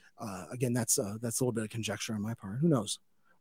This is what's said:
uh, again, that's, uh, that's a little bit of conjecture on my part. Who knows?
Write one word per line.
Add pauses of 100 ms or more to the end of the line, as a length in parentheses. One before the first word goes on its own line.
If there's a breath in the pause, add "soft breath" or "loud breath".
(200 soft breath)
uh,
again,
that's,
uh,
that's
a
little
bit
of
conjecture
on
my
part.
Who
knows? (420)